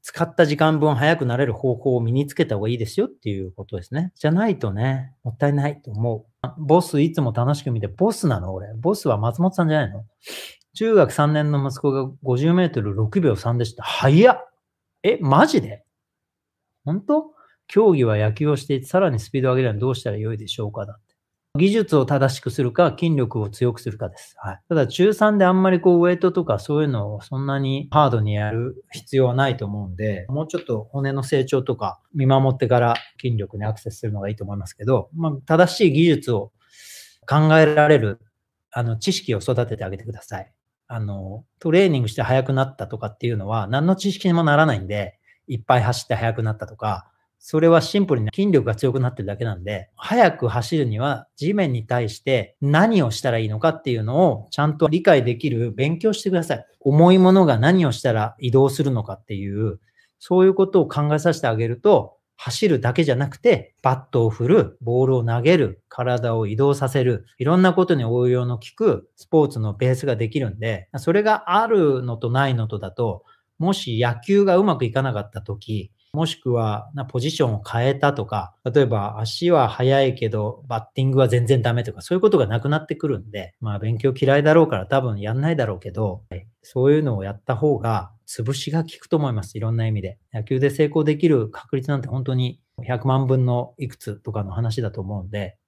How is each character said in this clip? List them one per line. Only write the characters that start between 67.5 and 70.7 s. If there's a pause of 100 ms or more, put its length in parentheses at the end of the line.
ん
な
こ
と
に
応
用
の
効 (100)
く
ス
ポ
ー
ツ
の
ベ
ー
ス
が
で
き
る
ん
で、